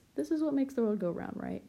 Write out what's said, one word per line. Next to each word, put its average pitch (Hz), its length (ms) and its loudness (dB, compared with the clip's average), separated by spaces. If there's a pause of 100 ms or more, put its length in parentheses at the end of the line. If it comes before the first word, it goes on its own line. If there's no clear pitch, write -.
(160)
this 294 160 -2
is 311 120 2
what 302 100 2
makes 269 220 2
the 240 80 2
world 208 160 2
go 175 120 0
round, - 240 -6
right? - 340 -6